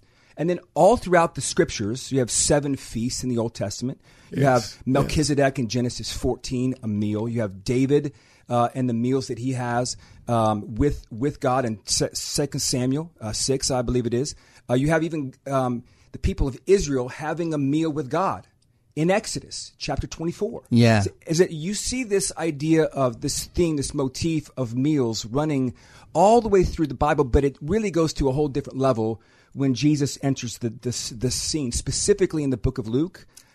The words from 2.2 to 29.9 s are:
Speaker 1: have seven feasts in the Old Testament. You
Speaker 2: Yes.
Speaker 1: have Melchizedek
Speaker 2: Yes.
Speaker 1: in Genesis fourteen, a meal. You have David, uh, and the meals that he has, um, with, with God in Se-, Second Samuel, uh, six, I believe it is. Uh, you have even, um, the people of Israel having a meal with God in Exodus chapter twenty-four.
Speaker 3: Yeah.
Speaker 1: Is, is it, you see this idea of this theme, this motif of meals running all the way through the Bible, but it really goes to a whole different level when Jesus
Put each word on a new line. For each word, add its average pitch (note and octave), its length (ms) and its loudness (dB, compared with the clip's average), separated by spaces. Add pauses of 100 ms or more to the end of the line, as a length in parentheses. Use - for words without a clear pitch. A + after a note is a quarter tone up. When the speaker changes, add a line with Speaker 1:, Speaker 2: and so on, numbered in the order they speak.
Speaker 1:
have A#2 100 0
seven C#3+ 460 2
feasts - 480 -6
in B2 40 -2
the A#2+ 100 0
Old A2+ 180 -2
Testament. A2+ 440 -6 (300)
You B2+ 120 0
Speaker 2:
Yes. B2+ 340 4
Speaker 1:
have - 100 -20
Melchizedek C#3 720 2
Speaker 2:
Yes. C3+ 60 0
Speaker 1:
in A2 40 -4
Genesis A#2+ 440 -4
fourteen, B2+ 680 -2
a - 40 -6
meal. G#2 420 -2
You A#2 120 -2
have G2 240 -6
David, C3 480 2 (360)
uh, A#2+ 240 2
and B2+ 160 -2
the A#2+ 60 0
meals B2+ 320 0
that A2+ 140 -6
he C3 120 -2
has, B2 440 -2 (320)
um, A2 480 0
with, C#3 340 0
with C3 300 -4
God C3 240 0
in A2 220 -4
Se-, - 280 0
Second - 460 -4
Samuel, C3+ 500 -2 (100)
uh, G#2+ 120 -6
six, - 400 0
I B2+ 100 0
believe A#2+ 240 0
it A#2 80 0
is. C3 220 -2 (340)
Uh, B2 40 2
you C3+ 160 2
have D#3+ 120 4
even, D3+ 320 -4 (140)
um, B2+ 340 0 (300)
the - 60 -14
people - 280 0
of B2 100 -4 (100)
Israel D3 420 2
having D#3+ 440 -4
a D3+ 60 0
meal D3+ 320 2
with C#3+ 180 -6
God D3+ 380 -2 (480)
in D#3+ 160 2
Exodus - 680 -4
chapter C#3 280 -4
twenty-four. E3+ 640 -6
Speaker 3:
Yeah. A#2 300 6
Speaker 1:
Is, G2 100 -2 (160)
is E3 140 0
it, F3+ 100 4
you E3 240 -6
see B3+ 300 -4
this G3 320 -2
idea D#3+ 480 2
of B2 380 -2
this C#3 240 -4
theme, E3 300 0
this C3+ 160 -4
motif D3 640 -2
of A#2+ 200 -4
meals C3 500 0
running C3 480 0 (380)
all G#3 280 6
the A3 80 -4
way G3 160 6
through E3 220 0
the C3 80 -6
Bible, D3 300 2
but C3+ 200 4
it C#3 160 0
really G3+ 300 0
goes D#3+ 240 0
to C#3+ 140 0
a B2+ 40 0
whole D3+ 160 0
different C3 300 -6
level A2+ 420 0 (340)
when C3+ 200 2
Jesus C#3+ 480 2